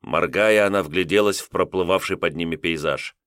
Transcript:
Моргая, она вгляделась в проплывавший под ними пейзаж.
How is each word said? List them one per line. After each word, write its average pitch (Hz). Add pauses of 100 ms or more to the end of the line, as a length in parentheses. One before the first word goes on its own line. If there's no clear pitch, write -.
Моргая, 101
она 98
вгляделась 92
в -
проплывавший 92
под 82
ними 82
пейзаж. 76 (120)